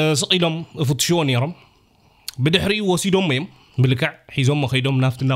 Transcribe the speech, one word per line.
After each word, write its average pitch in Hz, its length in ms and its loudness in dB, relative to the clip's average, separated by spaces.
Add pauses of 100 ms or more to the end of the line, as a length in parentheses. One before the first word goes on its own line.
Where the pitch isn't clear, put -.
(140)
ስቕ 131 180 -2
ኢሎም 175 220 0 (260)
ፍትሽዎ 151 420 0
ነይሮም። 135 300 0 (840)
ብድሕሪኡ 190 480 0
ወሲዶም 185 420 0
እዮም። 139 180 -2 (320)
ብልክዕ 127 240 2 (280)
ሒዞም 143 340 0
ኸይዶም 131 340 0
ናፍትና 131 380 0